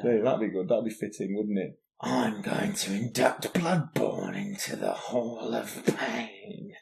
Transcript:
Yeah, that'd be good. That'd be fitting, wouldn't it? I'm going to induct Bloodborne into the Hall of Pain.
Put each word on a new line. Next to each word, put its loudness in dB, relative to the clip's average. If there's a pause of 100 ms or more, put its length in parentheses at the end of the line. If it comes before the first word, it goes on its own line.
Yeah, 6
that'd 4
be 2
good. -2
That'd 4
be -2
fitting, -4
wouldn't 0
it? -2 (200)
I'm 0
going 0
to -2
induct 0
Bloodborne 2
into -4
the -2
Hall -2
of -6 (140)
Pain. -6